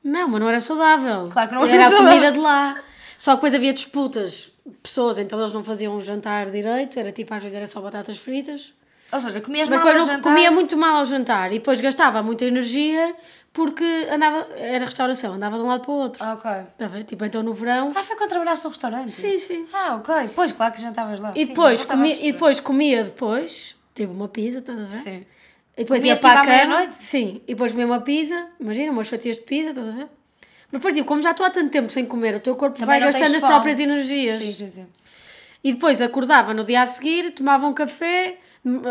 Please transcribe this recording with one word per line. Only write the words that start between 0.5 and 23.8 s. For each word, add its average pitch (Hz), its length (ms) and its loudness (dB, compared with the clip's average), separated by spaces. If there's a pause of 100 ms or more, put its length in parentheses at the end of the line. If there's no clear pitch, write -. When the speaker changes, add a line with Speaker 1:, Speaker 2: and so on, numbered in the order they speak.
Speaker 1:
saudável. 262 680 2
Speaker 2:
Claro 220 180 0
que 233 60 -8
não 262 120 2
Speaker 1:
Era 370 80 6
Speaker 2:
era 370 120 12
Speaker 1:
a - 40 10
Speaker 2:
saudável. 392 220 8
Speaker 1:
comida 285 200 6
de 277 60 -2
lá. 285 400 2 (400)
Só 277 140 2
que - 40 6
depois 294 180 2
havia 269 200 2
disputas, 262 760 -6 (320)
pessoas, 240 360 -2
então 208 220 -6
eles 214 120 -2
não 214 100 -6
faziam 214 320 -6
um 208 60 -6
jantar 208 500 -6
direito, 240 480 -4
era 202 140 -8
tipo, 220 220 -10
às 202 80 -10
vezes 202 140 -12
era 202 100 -10
só 202 160 -12
batatas 202 340 -12
fritas. 277 560 -10 (400)
Speaker 2:
Ou 277 80 -4
seja, 214 220 -8
comias 294 260 -2
Speaker 1:
Mas 269 100 2
Speaker 2:
mal 330 80 4
Speaker 1:
depois 320 140 6
Speaker 2:
ao 330 60 2
Speaker 1:
não 285 80 0
Speaker 2:
jantar? 277 180 0
Speaker 1:
comia 339 180 6
muito 330 280 2
mal 320 180 4
ao 285 80 2
jantar 240 480 -2
e 220 60 -4
depois 247 240 0
gastava 262 400 2
muita 226 240 -4
energia 294 680 0 (380)
porque 320 320 -2 (260)
andava, 302 360 0 (100)
era 247 280 -4
restauração, 254 500 -4
andava 208 220 -6
de 233 80 -4
um - 20 -2
lado 247 160 -2
para 277 80 -10
o 285 60 -2
outro. 254 280 -6
Speaker 2:
Ok. 220 260 -8 (280)
Speaker 1:
Tá 233 60 -6
a 202 40 -8
ver? 202 160 -12
Tipo, 214 200 -10
então 220 180 -6
no 226 100 -4
verão 247 420 -2
Speaker 2:
Ah, 392 100 -4
foi 440 120 -8
quando 415 140 -4
trabalhaste 339 340 -2
no 311 60 -8
restauante? 240 400 -8
Speaker 1:
Sim, 392 280 -4
sim. 339 340 -8
Speaker 2:
Ah, 370 240 -4
ok. 277 380 -2
Pois, 330 180 0
claro 233 200 -2
que 226 80 -16
jantavas 220 400 -8
lá. 208 140 -8
Speaker 1:
E 302 60 -2
Speaker 2:
Sim, 294 60 2
Speaker 1:
depois 262 340 4
Speaker 2:
já - 40 -6
estava - 80 -6
a 269 40 0
Speaker 1:
comia, 294 160 4
e - 40 0
Speaker 2:
perceber. 302 160 -2
Speaker 1:
depois 285 280 2
comia 269 440 2
depois, 233 720 -6 (180)